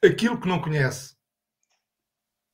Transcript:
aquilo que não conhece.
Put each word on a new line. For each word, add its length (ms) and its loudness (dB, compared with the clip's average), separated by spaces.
aquilo 360 4
que 80 -6
não 120 -2
conhece. 540 -4